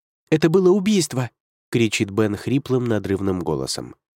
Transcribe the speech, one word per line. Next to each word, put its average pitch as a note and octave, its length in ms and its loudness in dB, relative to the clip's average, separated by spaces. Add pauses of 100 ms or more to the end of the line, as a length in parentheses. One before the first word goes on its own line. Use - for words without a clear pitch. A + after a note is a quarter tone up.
(300)
"Это D#3+ 180 4
было F3+ 220 4
убийство!" F#3 600 0 (420)
кричит A2+ 380 0
Бен G#2 260 0
хриплым, B2+ 480 -2
надрывным G2 560 -2
голосом. C2 560 -6 (200)